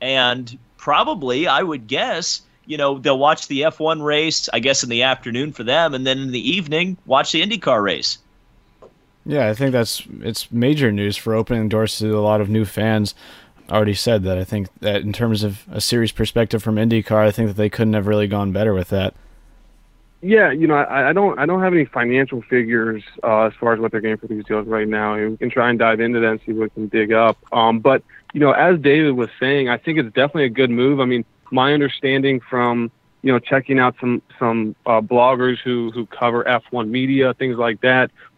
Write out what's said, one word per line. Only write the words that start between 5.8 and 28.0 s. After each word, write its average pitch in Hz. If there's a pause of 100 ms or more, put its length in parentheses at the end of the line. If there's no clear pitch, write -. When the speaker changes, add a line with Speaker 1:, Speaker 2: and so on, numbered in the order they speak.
Speaker 1:
and 131
then 131
in 135
the 123
evening, 175
watch 139
the 165
IndyCar 175
race. 85 (1080)
Speaker 2:
Yeah, 143
I 107
think 135
that's, 120 (180)
it's -
major 123
news 101
for -
opening 110
doors 110
to 107
a -
lot 107
of 98
new 110
fans. 107 (540)
I 98
already 107
said 107
that. 92
I 92
think 98 (120)
that 101
in 104
terms 110
of 101
a 107
series 117
perspective 113
from 110
IndyCar, 110
I 107
think 110
that 98
they 104
couldn't 110
have 104
really 104
gone 101
better 104
with 92
that. 95 (1080)
Speaker 3:
Yeah, 190
you 156
know, 151
I, 139
I -
don't, 190
I 143
don't 185
have 185
any 160
financial 123
figures, 113 (220)
uh, 110
as 107
far 117
as 107
what 110
they're 110
getting 110
for 107
these 107
deals 107
right 110
now. 107
We 107
can 123
try 120
and 120
dive 113
into 117
that 113
and 110
see 117
what 110
we 107
can 107
dig 107
up. 110 (160)
Um, 113
but, 131 (300)